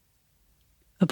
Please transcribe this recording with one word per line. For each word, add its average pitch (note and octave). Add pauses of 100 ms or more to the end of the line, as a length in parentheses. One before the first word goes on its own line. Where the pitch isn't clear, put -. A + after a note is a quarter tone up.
(1000)
of E3+